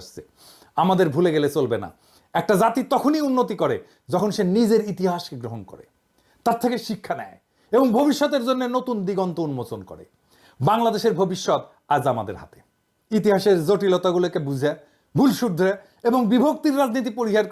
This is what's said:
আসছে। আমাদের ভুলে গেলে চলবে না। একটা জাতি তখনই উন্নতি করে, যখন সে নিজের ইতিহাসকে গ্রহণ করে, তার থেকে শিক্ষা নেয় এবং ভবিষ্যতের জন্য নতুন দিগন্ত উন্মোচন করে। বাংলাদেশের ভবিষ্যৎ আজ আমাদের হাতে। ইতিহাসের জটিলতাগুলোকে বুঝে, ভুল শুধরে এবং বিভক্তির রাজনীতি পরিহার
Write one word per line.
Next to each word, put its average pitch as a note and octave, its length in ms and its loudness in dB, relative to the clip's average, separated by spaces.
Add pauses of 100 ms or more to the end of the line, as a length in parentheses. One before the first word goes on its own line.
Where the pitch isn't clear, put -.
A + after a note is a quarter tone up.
আসছে। - 200 -18 (560)
আমাদের F#3 380 4
ভুলে F3 200 4
গেলে D3 200 2
চলবে A#2+ 280 0
না। F2 60 -12 (440)
একটা F3 280 0
জাতি A3+ 200 2 (120)
তখনই D4+ 340 0
উন্নতি B3 340 0
করে, B2+ 160 0 (360)
যখন F#3 220 0
সে G#3 80 0 (140)
নিজের A3 240 4 (100)
ইতিহাসকে F3 520 -4
গ্রহণ A2+ 180 -10 (100)
করে, - 140 -20 (600)
তার A#3 180 2
থেকে A#3+ 140 0 (100)
শিক্ষা F#3 340 -6
নেয় - 160 -16 (340)
এবং C4 140 4 (120)
ভবিষ্যতের C#4+ 500 2
জন্য B3+ 140 0 (160)
নতুন B3 200 -4 (100)
দিগন্ত F#3 300 -2 (100)
উন্মোচন A#2+ 320 -8 (100)
করে। D#2+ 140 -18 (560)
বাংলাদেশের G#3+ 600 2
ভবিষ্যৎ F#3 400 -2 (340)
আজ C3+ 80 0 (100)
আমাদের G#2 280 -6
হাতে। - 180 -20 (520)
ইতিহাসের G3+ 460 4 (100)
জটিলতাগুলোকে F3+ 800 2
বুঝে, C#3 240 -2 (440)
ভুল A#3+ 160 4 (100)
শুধরে F#3+ 300 0 (360)
এবং B3+ 120 2 (120)
বিভক্তির C#4+ 500 2
রাজনীতি B3+ 380 -2
পরিহার G#3+ 320 2